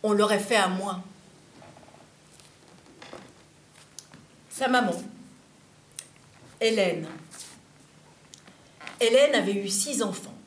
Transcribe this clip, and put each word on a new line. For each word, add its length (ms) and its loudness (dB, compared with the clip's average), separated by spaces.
On 100 2
l'aurait 280 4
fait 160 0
à 100 4
moins. 380 -4
Sa 160 -2
maman, 340 2
Hélène. 460 0
Hélène 380 6
avait 180 2
eu 140 -4
six 340 -2
enfants. 320 -6